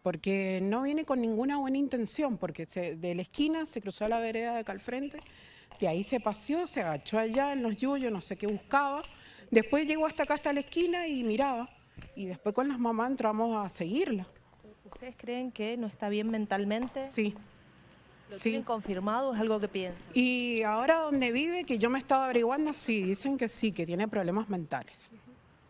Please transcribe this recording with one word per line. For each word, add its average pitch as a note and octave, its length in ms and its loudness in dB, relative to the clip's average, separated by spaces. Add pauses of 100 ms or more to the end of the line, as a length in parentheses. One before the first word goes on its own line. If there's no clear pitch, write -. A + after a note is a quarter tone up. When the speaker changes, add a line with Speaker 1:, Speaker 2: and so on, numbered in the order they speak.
Speaker 1:
porque F#3+ 580 0
no G#3+ 220 2
viene D4+ 200 0
con C4 180 2
ninguna A#3 360 0
buena C4+ 200 0
intención, C4 600 0
porque E3 300 -6
se, F3 280 -4
de F3 200 -2
la F3+ 80 -2
esquina D#4 420 0
se A3+ 160 -8
cruzó G3+ 240 -4
a G#3+ 40 2
la A3+ 100 2
vereda A#3 340 -2
de A#3 60 -2
acá A3 120 -6
al G3 80 -8
frente, C#4 400 -6 (600)
de G3+ 80 4
ahí E3+ 160 2
se B3 160 0
paseó, C#4+ 480 -2
se C#4 140 -4
agachó D#3+ 360 0
allá B3 360 2
en C4 100 0
los A3 120 0
yuyos, C4 360 0
no F#3+ 100 -2
sé F#3+ 140 -8
qué G#3 100 -6
buscaba. C#4 560 2 (480)
Después C4 380 4
llegó D#4 180 2
hasta D#4 180 0
acá, C#4+ 120 0
hasta D4 180 0
la C#4+ 60 0
esquina E4+ 480 -2
y C4+ 160 -2
miraba. A#3+ 460 0 (460)
Y G3 120 -6
después F3+ 260 -4
con C4 140 2
las C4+ 100 -2
mamás A#3 320 2
entramos A3 560 0
a - 40 -4
seguirla. G#3 580 -2 (580)
Speaker 2:
¿Ustedes B3 300 -16
creen B3 360 -6
que A3 260 -4
no A#3 100 -2
está G#3 220 -4
bien G#3+ 200 2
mentalmente? A3 760 0
Speaker 1:
Sí. G#3+ 300 0 (960)
Speaker 2:
¿Lo G3+ 80 -12
Speaker 1:
Sí. - 60 -6
Speaker 2:
tienen A3+ 200 0
confirmado G#3+ 680 0
o B3 40 0
es G#3+ 60 0
algo A3 200 2
que G3+ 80 0
piensan? F#3 460 -6
Speaker 1:
Y B3 500 2
ahora A#3 340 4
donde C#4+ 340 2
vive, E4 320 0
que B3 140 -2
yo G#3+ 120 4
me C4 100 2
estaba C4+ 260 4
averiguando, B3+ 480 2
sí, A3 300 0
dicen G3+ 340 0
que B3 100 0
sí, A3 240 -2
que E3 140 -2
tiene F3 220 0
problemas G#3 420 0
mentales. D#3 640 -6 (560)